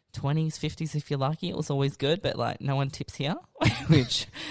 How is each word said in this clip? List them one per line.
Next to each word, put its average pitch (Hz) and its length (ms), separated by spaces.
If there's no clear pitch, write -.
twenties, 156 440
fifties 151 380
if 147 160
you're 143 80
lucky. 151 300
It - 80
was 165 120
always 139 280
good, 156 260
but, 135 140
like, 117 240
no 135 160
one 139 140
tips - 260
here, 147 180
<laughs> - 280
which 139 400